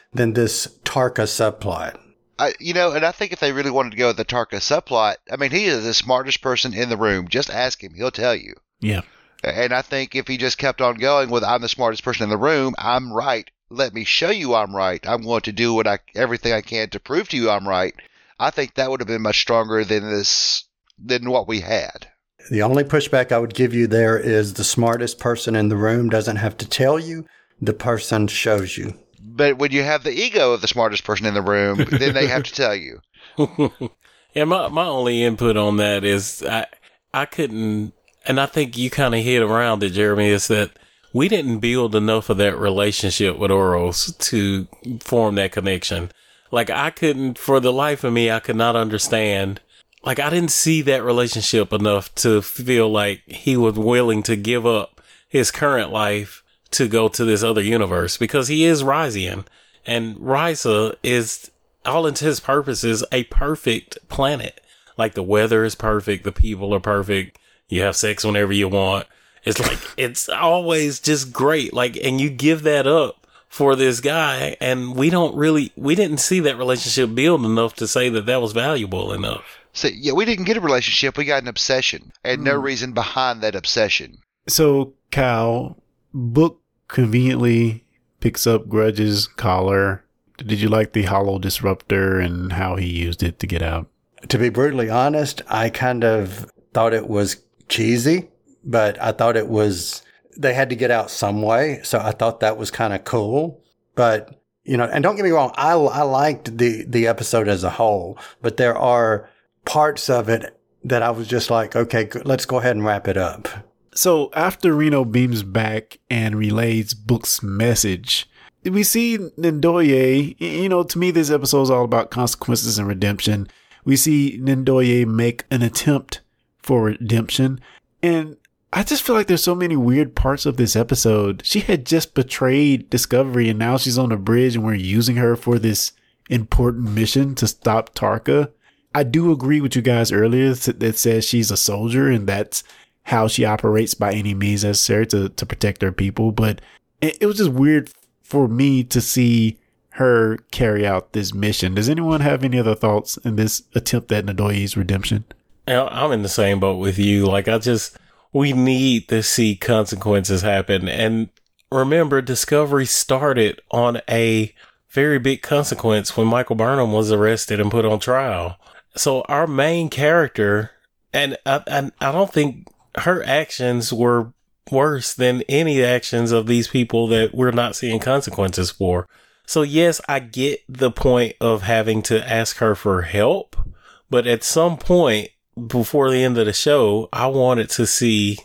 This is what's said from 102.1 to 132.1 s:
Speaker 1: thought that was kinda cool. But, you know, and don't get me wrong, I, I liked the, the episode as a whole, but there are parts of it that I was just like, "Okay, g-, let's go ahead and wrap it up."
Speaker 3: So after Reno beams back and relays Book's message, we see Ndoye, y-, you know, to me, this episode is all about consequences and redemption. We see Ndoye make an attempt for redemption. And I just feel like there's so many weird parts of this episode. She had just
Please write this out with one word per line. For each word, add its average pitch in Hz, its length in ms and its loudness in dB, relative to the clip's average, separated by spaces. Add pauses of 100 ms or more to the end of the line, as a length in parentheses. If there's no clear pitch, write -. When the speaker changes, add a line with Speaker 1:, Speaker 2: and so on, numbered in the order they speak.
Speaker 1:
thought 113 280 -2
that 110 160 0
was 113 140 -8
kinda 101 300 -4
cool. 127 640 -4 (320)
But, 113 460 0 (240)
you 131 120 -2
know, 120 80 0
and 143 180 -2
don't 196 140 0
get 202 80 -2
me 185 60 2
wrong, 147 260 2
I, 151 160 2
I 151 300 2
liked 135 540 -2
the, 117 300 0
the 117 200 0
episode 113 420 0
as 92 160 0
a 87 60 -2
whole, 101 460 0 (240)
but 117 160 -4
there 120 220 2
are 117 500 2 (360)
parts 151 440 0
of 120 200 0
it 113 300 -4 (260)
that 123 180 0
I 117 80 2
was 113 180 -6
just 117 220 -2
like, 113 260 0
"Okay, 117 300 0
g-, 123 180 -12
let's 131 220 0
go 127 120 -2
ahead 120 160 0
and 104 100 -2
wrap 104 220 -2
it 95 100 -2
up." 92 320 -4 (460)
Speaker 3:
So 160 400 2
after 175 380 0
Reno 147 320 2
beams 117 400 0
back 110 540 -4 (120)
and 110 240 0
relays 107 600 0
Book's - 480 -2
message, 104 840 -2 (360)
we 190 180 0
see 226 360 0 (200)
Ndoye, 147 1000 2
y-, 170 60 -4
you 170 220 -2
know, 180 140 2
to - 160 -6
me, 180 140 2
this 160 180 2
episode 139 320 2
is 131 80 2
all 123 140 2
about 117 260 -2
consequences 117 680 -2
and 101 100 -2
redemption. 101 580 -2 (380)
We 135 120 2
see 143 460 0
Ndoye 127 640 2
make 117 440 -2
an 120 120 0
attempt - 580 -2 (380)
for 123 260 0
redemption. 117 760 -2 (420)
And 160 340 -2 (360)
I 190 100 0
just 269 220 -2
feel 247 100 0
like 214 140 2
there's 175 160 2
so 175 100 2
many 175 220 0
weird 127 400 2
parts 139 300 0
of 135 100 0
this 123 180 0
episode. 107 720 2
She - 160 0
had 175 260 -2
just 160 280 0